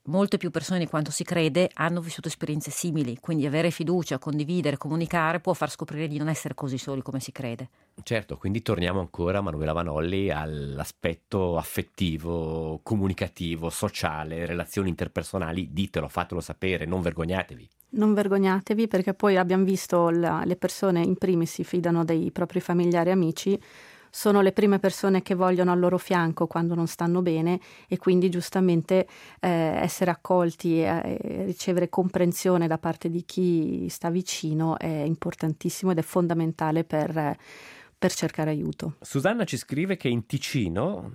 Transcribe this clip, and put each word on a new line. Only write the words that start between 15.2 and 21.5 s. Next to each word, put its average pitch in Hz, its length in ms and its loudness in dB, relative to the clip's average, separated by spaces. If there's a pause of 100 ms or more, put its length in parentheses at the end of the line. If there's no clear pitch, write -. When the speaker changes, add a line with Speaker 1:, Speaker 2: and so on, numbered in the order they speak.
Speaker 2:
Ditelo, 82 340 -2
fatelo 87 340 -4
sapere, 90 440 -4
non 90 160 -2
vergognatevi. 85 680 -4 (240)
Speaker 3:
Non 214 220 2
vergognatevi, 196 720 2
perché 190 280 0
poi 196 220 4
abbiamo 185 280 4
visto 180 460 2
la, 170 340 2
le 175 120 0
persone 180 460 0
in 180 140 2
primis 170 380 2